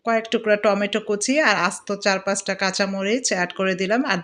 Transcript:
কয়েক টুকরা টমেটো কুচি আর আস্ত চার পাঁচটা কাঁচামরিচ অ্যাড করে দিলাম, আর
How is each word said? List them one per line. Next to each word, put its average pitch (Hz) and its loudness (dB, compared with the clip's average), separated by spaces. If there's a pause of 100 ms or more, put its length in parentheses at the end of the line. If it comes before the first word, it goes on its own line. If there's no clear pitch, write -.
কয়েক 226 2
টুকরা 214 2
টমেটো 202 2
কুচি 208 0
আর 226 4
আস্ত 185 -2
চার 190 0
পাঁচটা 196 -4
কাঁচামরিচ 196 -2
অ্যাড 180 0
করে 190 0
দিলাম, 208 0
আর 196 0